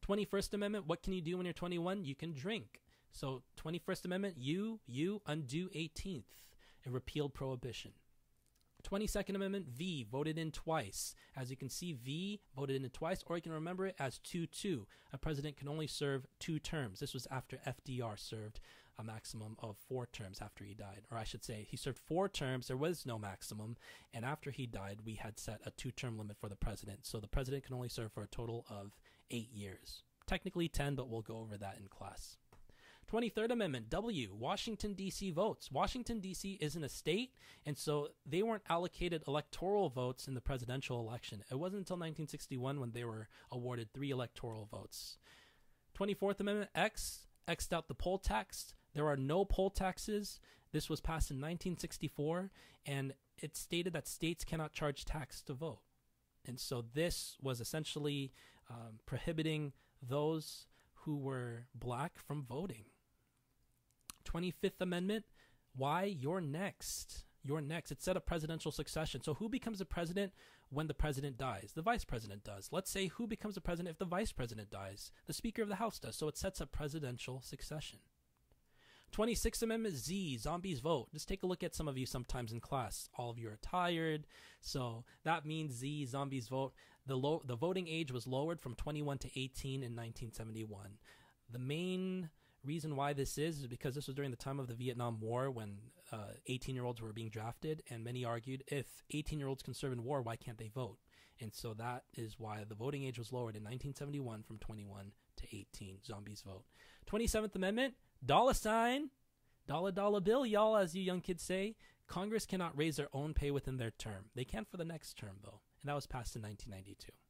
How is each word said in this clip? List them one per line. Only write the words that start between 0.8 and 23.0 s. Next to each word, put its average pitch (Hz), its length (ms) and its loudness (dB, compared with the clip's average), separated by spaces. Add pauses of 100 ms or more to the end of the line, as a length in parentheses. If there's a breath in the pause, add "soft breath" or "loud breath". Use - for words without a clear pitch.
what 170 160 2
can - 80 0
you 185 100 2
do 165 140 0
when 180 100 0
you're 175 80 -2
twenty-one? 180 520 0
You 135 100 -2
can 165 180 -4
drink. 151 480 -2 (360 soft breath)
So, 135 240 -2 (140)
twenty-first 170 500 -2
Amendment, 185 320 0
U, 190 480 0
U, 165 400 0
undo 151 480 0
eighteenth. 156 640 -6 (500 loud breath)
It 127 60 -4
repealed 131 420 0
prohibition. 123 600 -4 (880)
Twenty-second 202 520 2
Amendment, 196 340 2
V, 143 380 -2
voted 151 300 2
in 160 140 0
twice. - 640 0 (200 loud breath)
As 127 140 -2
you 131 80 -6
can 139 100 -4
see, 175 260 -2
V 156 480 -2 (140)
voted 135 280 2
in 127 80 -2
twice, 175 340 0
or 170 100 0
you 170 60 0
can 165 120 -4
remember 180 340 0
it 185 100 -2
as 135 220 0
two 170 260 0
two. 151 400 0 (260 loud breath)
A 135 60 -8
president 147 400 0
can 139 100 -6
only 151 200 0
serve 139 400 2 (120)
two 156 200 2
terms. 123 400 -2
This 139 160 -4
was 127 160 -4
after 131 340 -4
F 131 180 -2
D 127 180 -2
R 107 160 -2
served 107 420 -6 (400 loud breath)
a 113 40 -6
maximum 110 600 -6
of 104 140 -6 (120)
four 127 160 -2
terms 95 340 -10
after 101 240 -10
he 101 120 -12
died. 101 340 -12
Or 117 80 -4
I 110 60 -2
should - 200 -6
say, 107 240 -6
he - 80 -6
served 127 220 -2
four 185 320 2
terms. 131 380 0
There 127 100 0
was 156 260 2